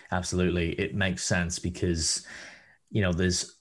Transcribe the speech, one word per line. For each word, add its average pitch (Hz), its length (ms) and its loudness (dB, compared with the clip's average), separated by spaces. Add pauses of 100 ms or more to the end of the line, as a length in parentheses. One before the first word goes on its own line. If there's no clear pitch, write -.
(100)
absolutely. 90 640 2
It - 220 -2
makes 92 300 0
sense 87 340 0
because, 87 680 -2 (640)
you 107 120 2
know, 90 100 4
there's 90 480 0